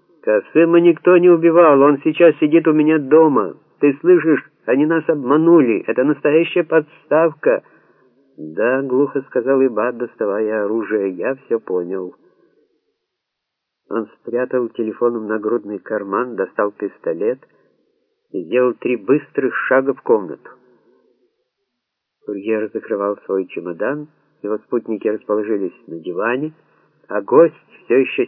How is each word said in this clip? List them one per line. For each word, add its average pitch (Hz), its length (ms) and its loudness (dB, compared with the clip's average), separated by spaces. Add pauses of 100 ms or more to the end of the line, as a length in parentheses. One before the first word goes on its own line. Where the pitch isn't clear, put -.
(220)
Касыма 165 580 2
никто 175 380 4
не 180 120 4
убивал, 165 520 6
он 143 220 4
сейчас 156 340 4
сидит 160 300 2
у 156 60 2
меня 156 260 2
дома! 139 560 2 (240)
Ты 143 200 2
слышишь, 160 500 2 (160)
они 135 200 2
нас 160 240 0
обманули, 147 760 2
это 120 160 0
настоящая 156 600 0
подставка!» 156 1000 -2 (760)
«Да», 104 440 -4
глухо 139 460 -2
сказал 135 360 0
Ибад, 120 340 -2
доставая 107 680 -4
оружие, 104 460 -2
«я 98 240 -6
все 120 240 -4
понял». 92 560 -8 (1700)
Он 107 180 -6
спрятал 123 640 -6
телефон 117 500 -4
в 110 80 -10
нагрудный 107 500 -4
карман, 107 580 -6
достал 98 360 -4
пистолет 101 680 -6 (920)
и 92 120 -10
сделал 120 300 -2
три 123 220 -6
быстрых 131 600 -4 (120)
шага 135 260 0
в - 80 -12
комнату. 98 480 -4 (1800)
Курьер 107 480 -6
закрывал 101 520 -6
свой 95 220 -4
чемодан, 101 600 -8 (340)
его 104 160 -6
спутники 113 500 -6
расположились 104 680 -4 (100)
на 80 140 -14
диване, 113 540 -6 (540)
а 101 140 -6
гость, 151 320 4 (300)
все 127 160 0
еще 127 280 -2